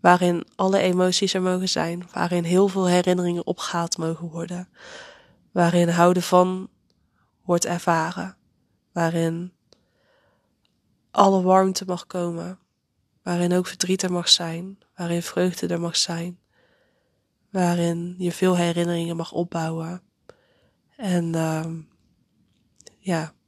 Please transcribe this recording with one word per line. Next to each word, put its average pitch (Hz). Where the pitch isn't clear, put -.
Waarin 180
alle 190
emoties 185
er 185
mogen 185
zijn. 170
Waarin 175
heel 180
veel 185
herinneringen 180
opgehaald -
mogen 165
worden. 170
Waarin 170
houden 175
van 185
wordt 175
ervaren. 175
Waarin 165
alle 196
warmte 185
mag 180
komen. 175
Waarin 175
ook 180
verdriet 185
er 185
mag 175
zijn. 175
Waarin 170
vreugde 180
er 170
mag 170
zijn. 175
Waarin 175
je 180
veel 185
herinneringen 170
mag 165
opbouwen. 165
En, 175
ehm, 160
ja. 160